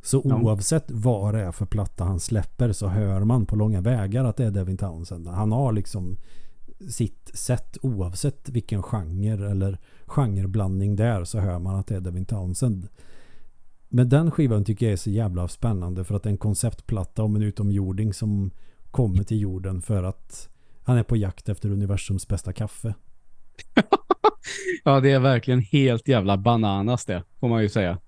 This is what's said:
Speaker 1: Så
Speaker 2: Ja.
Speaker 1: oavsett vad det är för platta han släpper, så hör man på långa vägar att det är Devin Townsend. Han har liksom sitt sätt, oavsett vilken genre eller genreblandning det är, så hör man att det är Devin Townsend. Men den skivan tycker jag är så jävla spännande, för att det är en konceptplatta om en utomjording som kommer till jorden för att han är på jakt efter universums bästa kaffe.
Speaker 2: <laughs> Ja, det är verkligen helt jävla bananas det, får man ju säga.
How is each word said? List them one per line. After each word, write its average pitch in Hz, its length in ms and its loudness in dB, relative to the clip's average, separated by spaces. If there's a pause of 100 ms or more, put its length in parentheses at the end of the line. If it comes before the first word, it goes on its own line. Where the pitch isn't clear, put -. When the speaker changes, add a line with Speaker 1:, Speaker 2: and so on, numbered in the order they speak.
Speaker 1:
Så 135 240 2
Speaker 2:
Ja. 113 160 4
Speaker 1:
oavsett 110 500 0
vad 107 420 2
det 110 80 0
är 92 100 -4
för 95 140 -4
platta - 380 -2
han 87 160 0
släpper, 110 520 0
så 98 160 -2
hör 98 360 2
man 113 220 4
på 104 100 0
långa 107 260 2
vägar 117 440 0
att 113 120 0
det 123 80 0
är 107 60 2
Devin 95 260 -2
Townsend. 85 500 -8
Han 107 240 0
har 127 200 2
liksom 98 460 -2 (720)
sitt - 440 -4
sätt, - 480 -4
oavsett 104 680 -4
vilken 113 340 -4
genre 101 680 -2
eller 95 260 0 (280)
genreblandning 98 920 0
det 107 100 2
är, 107 180 0
så 104 160 -4
hör 90 200 0
man 95 160 -2
att 95 120 -4
det 107 80 -2
är 92 60 -4
Devin 90 240 -4
Townsend. 98 640 -2 (1000)
Men 123 200 4
den 156 220 6
skivan 113 340 2
tycker 110 200 0
jag 107 80 2
är 92 40 0
så 107 120 -4
jävla 95 380 0
spännande, 92 560 -2
för 101 120 -4
att 98 80 -2
det 110 60 -2
är - 20 0
en 98 60 0
konceptplatta 107 880 -2
om 107 120 2
en 107 60 2
utomjording 101 720 0
som 101 380 0 (400)
kommer 101 320 2
till 110 180 0
jorden 92 400 -4
för 98 220 0
att - 460 -8 (340)
han 123 140 4
är 110 60 4
på 123 140 0
jakt 98 320 -2
efter 104 220 -2
universums 98 560 -2
bästa 92 260 -4
kaffe. 110 400 -6 (840)
Speaker 2:
<laughs> 302 80 6 (1000)
Ja, 139 160 6
det 135 120 6
är 135 80 6
verkligen 127 420 4
helt 127 460 2
jävla 101 300 4
bananas 107 680 2
det, 90 180 -4 (160)
får 127 100 0
man 117 120 4
ju 104 80 4
säga. 92 280 0 (100)